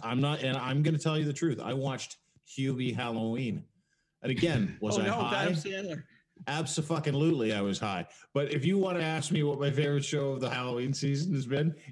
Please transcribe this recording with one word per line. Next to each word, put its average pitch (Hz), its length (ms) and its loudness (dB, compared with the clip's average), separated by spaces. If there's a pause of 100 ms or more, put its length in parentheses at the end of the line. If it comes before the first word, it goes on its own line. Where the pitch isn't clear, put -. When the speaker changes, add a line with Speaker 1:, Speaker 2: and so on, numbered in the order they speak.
Speaker 1:
I'm 117 180 0
not, 143 220 2
and 131 140 0
I'm 135 260 2
gonna 156 160 4
tell 156 180 2
you 156 80 2
the 147 80 0
truth. 147 280 0
I 120 120 -4
watched 135 440 -4 (320)
Hubie 127 480 -2
Halloween, 117 680 -2 (600)
and 135 100 -2
again, 123 460 2
Speaker 2:
<laughs> - 20 -20
Speaker 1:
was - 180 0
Speaker 2:
Oh, - 40 2
Speaker 1:
I - 40 0
Speaker 2:
no, 202 80 2
Speaker 1:
high? 202 280 0
Speaker 2:
Adam 180 120 2
Sandler. 190 480 -4 (460)
Speaker 1:
Abso-fucking-lutely, 151 1040 2
I 104 80 2
was 101 180 0
high. 95 280 -2 (280)
But 143 180 0
if 143 120 0
you 185 140 4
wanna 185 240 0
ask 160 280 -2
me 156 140 2
what 143 160 0
my 143 100 2
favorite 143 340 2
show 139 260 0
of 135 100 -4
the 123 100 -2
Halloween 123 420 -2
season 147 420 0
has 131 120 -2
been, 151 280 2 (180)